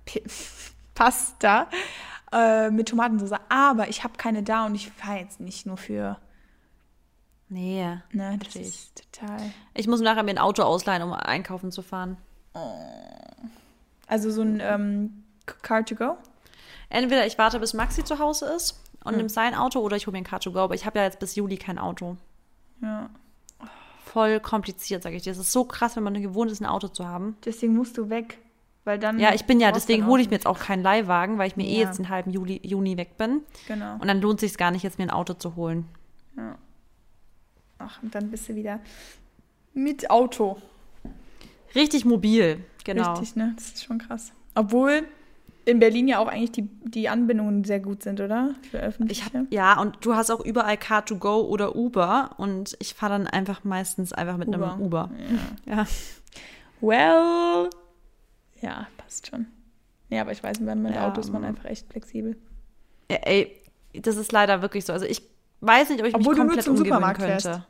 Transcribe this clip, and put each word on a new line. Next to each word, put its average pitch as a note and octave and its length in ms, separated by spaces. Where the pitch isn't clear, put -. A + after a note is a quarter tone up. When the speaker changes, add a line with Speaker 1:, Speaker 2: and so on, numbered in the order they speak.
Speaker 1:
Pi-, - 180
<laughs> - 360
Pasta, A#3 720
äh, A3 380
mit A3 180
Tomatensauce. A3 500
Aber C4 400
ich - 160
hab - 140
keine A3 240
da A3 240
und G#3 80
ich G3+ 160
fahr G3+ 260
jetzt F3+ 240
nicht F3+ 260
nur F#3+ 120
für G#3 400
Speaker 2:
Nee, F3+ 500
Speaker 1:
Ne, G3 260
das G3+ 140
Speaker 2:
versteh F#3 80
ich. F#3 80
Speaker 1:
ist - 340
total G#3 280
Speaker 2:
Ich G#3+ 140
muss A#3 120
nachher A3 220
mir G#3 80
ein F#3+ 80
Auto G3+ 240
ausleihen, F3 400
um F3 100
einkaufen F#3 600
zu F#3 100
fahren. F#3 340
Speaker 1:
Oh. E3+ 60
Also A3 240
so A3 120
ein, G#3+ 200
ähm, G#3 600
Car A3 220
to A3+ 120
go? C#4+ 200
Speaker 2:
Entweder B3 360
ich A3+ 120
warte, A3+ 200
bis A3+ 160
Maxi A3+ 300
zu D4 160
Hause D4+ 260
ist - 240
und - 80
Speaker 1:
Hm. A3 60
Speaker 2:
nimm A3 100
sein A3+ 260
Auto B3+ 260
oder G#3 160
ich G#3 100
hol G3+ 60
mir F#3 60
ein F3+ 60
Car F#3+ 160
to F#3 120
go. F#3+ 80
Aber F#3+ 140
ich - 120
hab G#3+ 80
ja G#3 80
jetzt F#3+ 160
bis - 160
Juli G3 220
kein F#3 220
Auto. F3 380
Speaker 1:
Ja. A3 280
Speaker 2:
Voll A3 360
kompliziert, G3 640
sag E3 100
ich F3 100
dir. F#3+ 100
Es F#3 60
ist F#3+ 140
so B3+ 120
krass, A#3+ 320
wenn A3 80
man G3+ 160
gewohnt G3+ 320
ist, G3+ 80
ein G#3 60
Auto G3+ 220
zu F3+ 180
haben. F3+ 380
Speaker 1:
Deswegen A3+ 300
musst A#3+ 240
du G#3+ 120
weg, A3+ 280
weil G#3 160
dann A3 180
Speaker 2:
Ja, G#3+ 160
ich G#3+ 100
bin B3 160
ja, G#3+ 100
Speaker 1:
brauchst A3+ 140
du - 40
Speaker 2:
deswegen A3 160
Speaker 1:
ein A3 40
Speaker 2:
hol B3+ 120
ich A#3 60
Speaker 1:
Auto. G3 40
Speaker 2:
mir G#3+ 60
jetzt - 100
auch F#3 140
keinen F#3+ 240
Leihwagen, F#3+ 540
weil F#3+ 100
ich - 80
mir G3 100
eh G#3+ 140
Speaker 1:
Ja. G#3+ 60
Speaker 2:
jetzt F#3 120
den F#3 100
halben F#3+ 220
Juli, F#3+ 340
Juni F#3+ 320
weg F3 200
bin. B3+ 260
Speaker 1:
Genau. G#3 260
Speaker 2:
Und G#3+ 120
dann G3 140
lohnt G#3 200
sich's G#3 160
gar F3 140
nicht, F3+ 140
jetzt F#3 140
mir F#3+ 80
ein - 40
Auto E3+ 240
zu E3+ 220
holen. E3 320
Speaker 1:
Ja. - 200
Ach, - 240
und A3 120
dann G#3 160
bist A3 180
du A3 80
wieder G#3+ 240
mit C#4+ 380
Auto. A3 500
Speaker 2:
Richtig D4 300
mobil, G#3 580
genau. F#3 280
Speaker 1:
Richtig, F3 240
ne? A3+ 200
Das - 120
ist - 160
schon A#3 140
krass. - 340
Obwohl C4 500
in A#3+ 140
Berlin A#3 300
ja A#3 100
auch A3 100
eigentlich A3+ 240
die, G#3 160
die A3 240
Anbindungen G#3+ 560
sehr G3+ 160
gut G3 220
sind, G3 180
oder? A#3+ 340
Für - 100
öffentliche. A3 500
Speaker 2:
Ich - 40
hab, C4 160
ja, F#3+ 300
und G#3 220
du A#3 120
hast A3 160
auch A3+ 140
überall G#3+ 320
Car G#3+ 300
to G#3+ 100
go G3+ 240
oder G3+ 360
Uber A#3 600
und G3 440
ich - 140
fahr G#3+ 140
dann G3+ 180
einfach F#3+ 380
meistens F#3 480
einfach F3 240
mit F3 120
Speaker 1:
Uber. F3+ 260
Speaker 2:
einem G3+ 80
Uber. E3+ 280
Speaker 1:
Ja. G#3+ 100
Speaker 2:
<laughs> - 0
Ja. G#3+ 100
Speaker 1:
Well, E4+ 880
ja, - 280
passt - 300
schon. A#3 180
Ja, A3+ 120
aber G#3 100
ich G3+ 100
weiß, G#3 160
wenn A3 80
man G#3+ 160
mit A3 140
Speaker 2:
Ja, G3+ 120
Speaker 1:
Auto G3+ 120
ist G#3 120
man G#3 120
Speaker 2:
ähm, G#3 60
Speaker 1:
einfach - 160
echt - 240
flexibel. A3 460
Speaker 2:
Ja, - 120
ey, - 340
das G#3+ 220
ist G#3+ 160
leider G3+ 280
wirklich G3+ 240
so. F3 80
Also F#3 140
ich - 160
weiß C4 300
nicht, B3+ 100
ob G#3+ 60
ich A#3 80
Speaker 1:
Obwohl A#3 200
Speaker 2:
mich - 40
Speaker 1:
du D#4 40
nur - 60
Speaker 2:
komplett C#4 160
Speaker 1:
zum C#4+ 100
Speaker 2:
umgewöhnen G3+ 200
Speaker 1:
Supermarkt F#3+ 260
Speaker 2:
könnte. F#3+ 220
Speaker 1:
fährst. F3 280